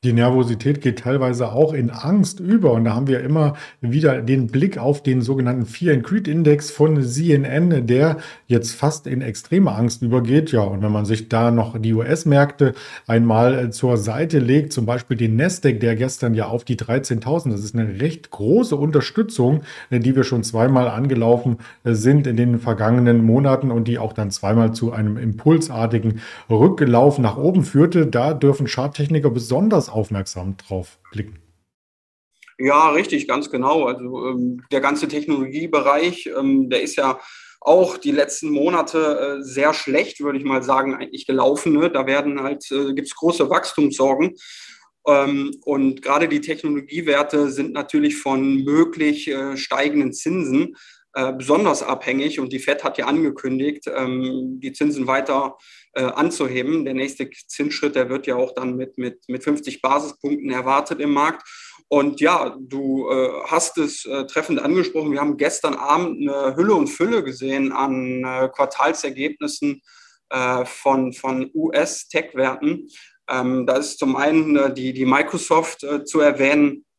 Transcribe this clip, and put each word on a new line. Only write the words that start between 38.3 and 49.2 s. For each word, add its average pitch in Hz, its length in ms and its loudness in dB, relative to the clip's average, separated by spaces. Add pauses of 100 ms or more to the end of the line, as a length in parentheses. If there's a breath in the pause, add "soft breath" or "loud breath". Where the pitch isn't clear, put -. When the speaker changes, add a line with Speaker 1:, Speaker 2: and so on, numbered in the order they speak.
Speaker 2:
Monate, 147 880 0
äh, 139 40 -12
sehr 139 300 0
schlecht, 127 460 -2
würde 143 180 -2
ich 139 80 -6
mal 131 160 0
sagen, 135 320 0
eigentlich - 320 -12
gelaufen, 135 480 2
ne? 156 160 4
Da 135 160 -2
werden 143 380 -2
halt, 139 280 -6
äh, 139 220 -2
gibt's 139 220 -8
große 165 340 0
Wachstumssorgen. 147 840 0 (720 loud breath)
Ähm, 139 480 2 (100)
und 135 380 0
gerade 147 240 2
die 147 140 -2
Technologiewerte 147 1080 -2
sind 131 240 -6
natürlich 147 420 0
von 135 420 0
möglich, 151 720 0